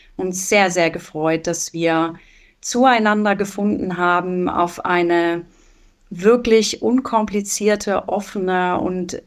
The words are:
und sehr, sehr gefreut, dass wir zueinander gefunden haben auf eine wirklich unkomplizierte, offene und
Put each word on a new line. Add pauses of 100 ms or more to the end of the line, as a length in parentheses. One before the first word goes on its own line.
(160)
und
sehr,
sehr
gefreut,
dass
wir (460)
zueinander
gefunden
haben
auf
eine (760)
wirklich
unkomplizierte,
offene
und